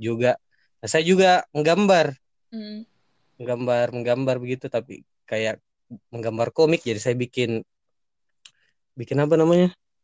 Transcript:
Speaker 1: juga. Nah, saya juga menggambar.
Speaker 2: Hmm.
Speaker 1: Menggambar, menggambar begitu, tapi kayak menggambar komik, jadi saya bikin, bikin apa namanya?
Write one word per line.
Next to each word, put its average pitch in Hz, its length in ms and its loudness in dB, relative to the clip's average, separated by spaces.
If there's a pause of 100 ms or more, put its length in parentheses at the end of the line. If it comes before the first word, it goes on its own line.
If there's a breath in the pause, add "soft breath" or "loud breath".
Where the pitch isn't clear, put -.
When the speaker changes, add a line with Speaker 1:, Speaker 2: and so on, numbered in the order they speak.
Speaker 1:
juga. 117 400 -2 (400)
Nah, - 80 -10
saya 165 160 0
juga 185 480 4
menggambar. 160 640 2 (320)
Speaker 2:
Hmm. 214 320 -14 (560)
Speaker 1:
Menggambar, 120 560 -2
menggambar 123 480 -2
begitu, 127 320 -8
tapi 113 320 -8 (240)
kayak 110 320 -4 (480)
menggambar 113 400 -4
komik, 160 320 2
jadi 113 160 -4
saya 123 160 -2
bikin, 120 480 -4 (1400)
bikin 127 240 -6
apa 151 160 2
namanya? 175 320 4 (340)